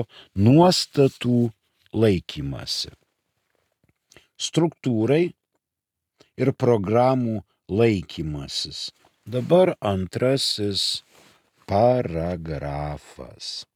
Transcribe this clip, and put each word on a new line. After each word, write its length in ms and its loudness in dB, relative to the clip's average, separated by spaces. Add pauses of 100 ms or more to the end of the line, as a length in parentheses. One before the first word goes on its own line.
(320)
nuostatų 1040 4 (560)
laikymąsi. 960 -2 (1400)
Struktūrai 880 0 (1120)
ir 160 2
programų 880 0 (240)
laikymasis. 1200 -2 (360)
Dabar 520 2
antrasis 1300 -2 (640)
paragrafas. 1900 -4 (140)